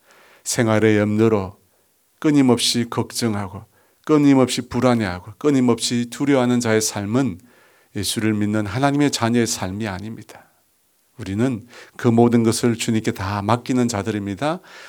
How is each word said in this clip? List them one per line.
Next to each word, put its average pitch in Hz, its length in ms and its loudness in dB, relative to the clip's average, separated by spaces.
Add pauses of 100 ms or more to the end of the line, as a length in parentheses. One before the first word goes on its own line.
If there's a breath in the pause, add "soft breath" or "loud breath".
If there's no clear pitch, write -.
(440 soft breath)
생활의 110 540 2
염려로 104 600 0 (600)
끊임없이 127 720 2
걱정하고, 104 720 -6 (400)
끊임없이 139 640 4
불안해하고, 113 680 -2
끊임없이 123 760 0
두려워하는 123 480 0
자의 110 220 2
삶은 107 580 -2 (560 soft breath)
예수를 107 380 -2
믿는 104 320 -2
하나님의 139 460 0
자녀의 117 360 0
삶이 104 400 -6
아닙니다. 107 580 -12 (720)
우리는 107 480 -4 (300 loud breath)
그 - 140 -4
모든 117 340 4
것을 113 320 0
주님께 110 360 -2
다 101 300 -6
맡기는 120 460 0
자들입니다. 104 720 -4 (300 loud breath)